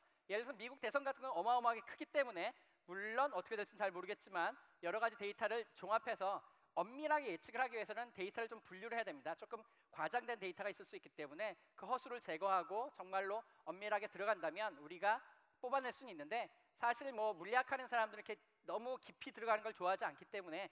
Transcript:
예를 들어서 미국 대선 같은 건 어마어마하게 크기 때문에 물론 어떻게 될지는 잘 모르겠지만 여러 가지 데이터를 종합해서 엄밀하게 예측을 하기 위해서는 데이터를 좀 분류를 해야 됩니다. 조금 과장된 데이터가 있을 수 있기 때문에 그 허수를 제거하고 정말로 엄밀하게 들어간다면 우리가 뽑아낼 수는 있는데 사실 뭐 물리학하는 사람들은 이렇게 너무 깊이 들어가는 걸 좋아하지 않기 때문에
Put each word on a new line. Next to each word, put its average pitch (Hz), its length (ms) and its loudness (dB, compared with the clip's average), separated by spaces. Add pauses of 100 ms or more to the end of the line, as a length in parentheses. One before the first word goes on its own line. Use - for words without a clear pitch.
(300)
예를 214 140 4
들어서 233 140 -6
미국 247 220 -8
대선 277 240 2
같은 269 180 0
건 262 140 -4
어마어마하게 233 460 4
크기 - 240 -8
때문에 233 480 2 (320)
물론 220 480 2
어떻게 185 220 -2
될지는 208 220 -4
잘 196 140 2
모르겠지만 185 680 -2 (240)
여러 175 180 0
가지 226 160 2
데이터를 208 500 0 (100)
종합해서 196 640 2 (320)
엄밀하게 285 600 2
예측을 233 280 -6
하기 240 140 0
위해서는 226 380 -4
데이터를 233 340 -2
좀 226 140 -10
분류를 214 360 -6
해야 226 60 2
됩니다. 196 320 -4
조금 220 260 -10 (300)
과장된 226 480 0
데이터가 190 300 -4
있을 185 160 -10
수 - 100 -16
있기 175 140 -14
때문에 165 460 -6 (200)
그 190 100 -12
허수를 240 360 -4
제거하고 190 760 2
정말로 196 480 -2 (220)
엄밀하게 202 420 -2
들어간다면 185 680 0
우리가 175 440 0 (380)
뽑아낼 254 340 0
수는 254 180 -12
있는데 214 380 -2 (260)
사실 247 360 2
뭐 214 220 2
물리학하는 247 540 2
사람들은 214 360 2
이렇게 214 180 -6 (220)
너무 240 340 -2
깊이 - 340 -12
들어가는 220 320 4
걸 185 100 -4
좋아하지 190 320 2
않기 151 200 -6
때문에 180 460 -6